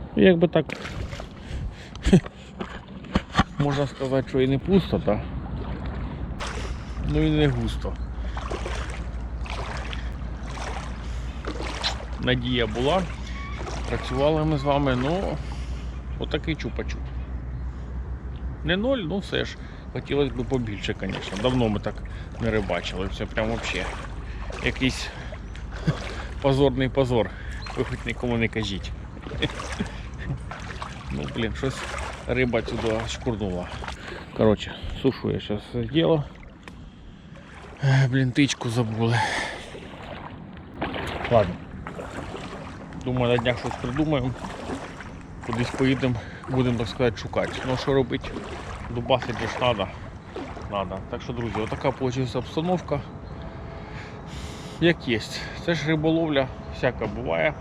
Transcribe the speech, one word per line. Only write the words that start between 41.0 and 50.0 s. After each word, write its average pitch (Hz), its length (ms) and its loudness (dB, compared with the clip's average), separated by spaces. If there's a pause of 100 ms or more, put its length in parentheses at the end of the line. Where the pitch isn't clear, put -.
Ладно. 101 240 6 (1500)
Думаю, 127 320 4
на 120 60 4
днях 120 160 2
щось 120 240 -4
придумаємо. 131 480 2 (1160)
Кудись 120 240 0
поїдемо, 131 440 4 (340)
будемо, 127 300 4
так 113 100 0
сказати, 120 280 4
шукати. - 360 -2 (160)
Ну, 127 80 2
що 135 180 2
робити? 135 340 2 (640)
Дубасить 120 480 2
же 110 100 0
ж - 120 -4
надо. 113 260 4 (840)